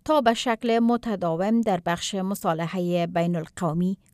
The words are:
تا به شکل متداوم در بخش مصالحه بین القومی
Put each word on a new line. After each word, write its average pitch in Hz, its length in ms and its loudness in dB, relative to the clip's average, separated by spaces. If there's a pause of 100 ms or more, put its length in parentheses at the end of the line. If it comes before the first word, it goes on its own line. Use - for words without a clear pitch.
تا 302 160 4
به 233 120 4
شکل 226 460 0
متداوم 220 840 0
در 202 240 0
بخش 170 300 -2
مصالحه 175 920 -2
بین 170 280 0
القومی 170 640 -2 (160)